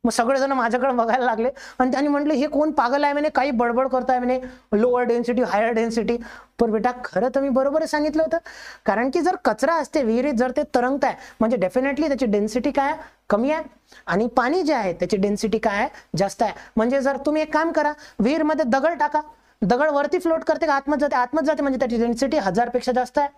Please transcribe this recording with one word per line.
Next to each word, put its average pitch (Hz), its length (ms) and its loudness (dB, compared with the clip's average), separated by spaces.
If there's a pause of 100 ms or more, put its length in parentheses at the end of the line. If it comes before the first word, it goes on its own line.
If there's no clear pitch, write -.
मग 233 60 0
सगळेजण 269 420 0
माझ्याकडे 247 400 0
बघायला 240 320 0
लागले, 233 260 0 (280)
आणि 254 120 2
त्यांनी 285 180 0
म्हटलं, 294 260 2
"हे 277 120 2
कोण 302 240 0
पागल 285 340 2
आहे?" 285 80 2
म्हणे, 294 160 0
"काही 277 220 0
बडबड 240 380 0
करताय," 254 300 0
म्हणे, 247 220 0 (320)
"लोअर 247 300 4
डेन्सिटी, 240 400 0
हायर 214 300 0
डेन्सिटी." 233 460 0 (400)
पण 233 120 2
बेटा, 220 200 0 (140)
खरं 214 300 -2
तर 277 60 2
मी 277 80 0
बरोबरच 285 420 0
सांगितलं 302 320 0
होतं, 320 160 -2 (480)
कारण 226 240 0
की 349 100 0
जर 359 160 2
कचरा 277 380 0
असते 302 280 0
विहिरीत, 247 320 0
जर 247 160 0
ते 294 120 -2
तरंगताय, 262 520 0 (260)
म्हणजे 226 160 2
definitely 262 520 0
त्याची 269 180 0
डेन्सिटी 214 440 0
काय 277 220 0
आहे? 320 80 -8 (300)
कमी 247 200 2
आहे. 311 140 -2 (420)
आणि 196 200 0
पाणी 262 360 0
जे 302 120 0
आहे, 202 180 -2
त्याची 165 240 -2
डेन्सिटी 208 420 0
काय 214 180 0
आहे? 240 120 0 (280)
जास्त 196 260 -2
आहे. 202 100 0 (240)
म्हणजे 247 240 0
जर 269 160 0 (100)
तुम्ही 311 160 0
एक 302 120 -6
काम 320 180 2
करा, 302 200 0 (260)
विहीरमध्ये 311 460 2
दगड 269 340 0
टाका, 294 220 0 (420)
दगड 247 280 2
वरती 285 280 0
फ्लोट 320 260 0
करते 320 220 0
का 294 80 2
आतमध्ये 285 340 0
जाते? 285 80 0
आतमध्ये 262 300 0
जाते, 311 160 0
म्हणजे 269 160 0
त्याची 240 180 0
डेन्सिटी 233 400 0
हजारपेक्षा 240 560 0
जास्त 247 260 0
आहे. 285 200 0